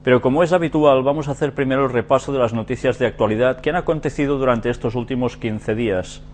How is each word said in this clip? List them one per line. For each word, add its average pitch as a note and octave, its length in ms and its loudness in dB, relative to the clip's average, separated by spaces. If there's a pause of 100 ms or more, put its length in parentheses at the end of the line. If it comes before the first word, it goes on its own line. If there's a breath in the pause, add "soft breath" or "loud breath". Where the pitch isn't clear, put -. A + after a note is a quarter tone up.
pero B2+ 180 4
como C3+ 220 2
es E3 100 2
habitual, D3+ 520 4
vamos C#3+ 240 0
a D3 60 -4
hacer C#3+ 200 -2
primero C3+ 320 2
el B2+ 60 -2
repaso B2+ 420 0
de C3+ 60 0
las A#2 160 0
noticias A#2+ 420 -2
de B2+ 80 0
actualidad A2+ 540 0
que - 100 -2
han D3+ 60 -2
acontecido D3 640 -2
durante A#2+ 320 0
estos A#2+ 240 -4
últimos B2 420 -4
quince G#2+ 380 -4
días. G2+ 480 -4 (100)